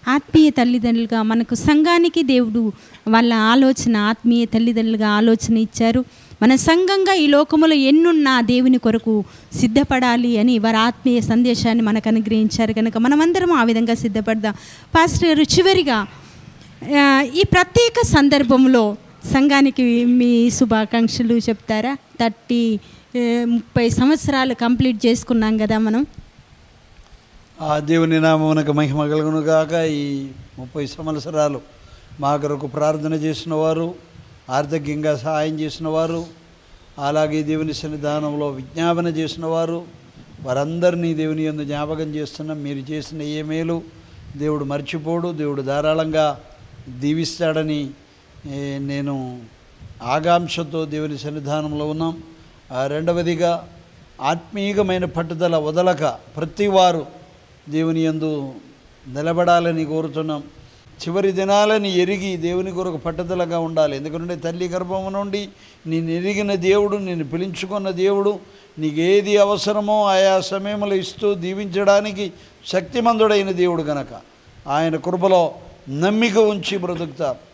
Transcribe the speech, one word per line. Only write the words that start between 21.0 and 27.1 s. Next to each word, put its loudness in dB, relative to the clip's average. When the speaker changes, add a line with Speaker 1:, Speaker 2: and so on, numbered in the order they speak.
Speaker 1:
చెప్తారా? -2
థర్టీ, -2
ఏ, 0
ముప్పై 0
సంవత్సరాలు 2
కంప్లీట్ 0
చేసుకున్నాం 2
కదా 0
మనం. 2